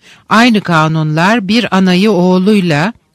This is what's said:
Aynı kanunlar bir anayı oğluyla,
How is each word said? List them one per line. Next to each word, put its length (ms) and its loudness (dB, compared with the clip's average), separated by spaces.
Aynı 320 2
kanunlar 880 -2
bir 280 -2
anayı 340 2
oğluyla, 840 0